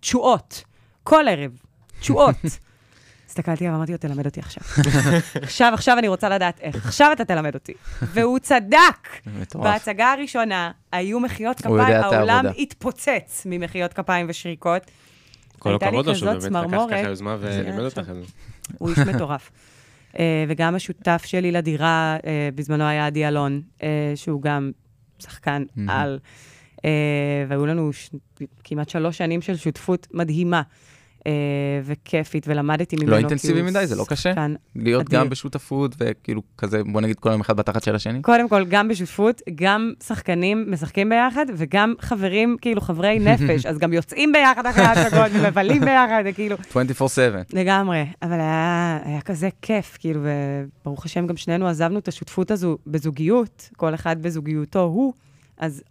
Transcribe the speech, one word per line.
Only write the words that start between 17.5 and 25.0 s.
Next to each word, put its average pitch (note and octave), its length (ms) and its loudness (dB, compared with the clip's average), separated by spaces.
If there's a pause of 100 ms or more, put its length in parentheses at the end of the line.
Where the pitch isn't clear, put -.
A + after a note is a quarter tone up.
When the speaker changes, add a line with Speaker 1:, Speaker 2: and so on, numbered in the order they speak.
Speaker 3:
ולימד F#2+ 180 -6
Speaker 1:
היה A#2 60 -4
Speaker 3:
אותך C3 100 -6
Speaker 1:
שם. A2 60 -8
Speaker 3:
את F2+ 60 -8
זה. F2+ 260 -14 (460)
Speaker 1:
הוא E3 120 -4
איש E3 80 2
מטורף. C#3+ 520 0 (680)
אה, D#3+ 300 0
וגם E3 260 0
השותף F3 520 -2
שלי F3+ 260 0
לדירה, D#3+ 640 0 (100)
אה, D3 280 -2
בזמנו D3+ 300 -2
היה D3+ 220 0
עדי D3+ 220 -2
אלון, C#3+ 340 -2 (200)
אה, D#3 60 -4 (260)
שהוא C#3+ 280 -6
גם C#3+ 280 -2 (480)